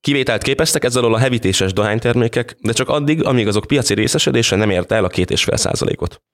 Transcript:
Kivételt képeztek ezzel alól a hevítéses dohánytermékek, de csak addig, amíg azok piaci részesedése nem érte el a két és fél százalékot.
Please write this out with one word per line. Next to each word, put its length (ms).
Kivételt 420
képeztek 400
ezzel 200
alól 120
a 40
hevítéses 540
dohánytermékek, 880
de 100
csak 180
addig, 360
amíg 220
azok 200
piaci 260
részesedése 640
nem 140
érte 260
el 80
a 40
két 240
és 120
fél 140
százalékot. 640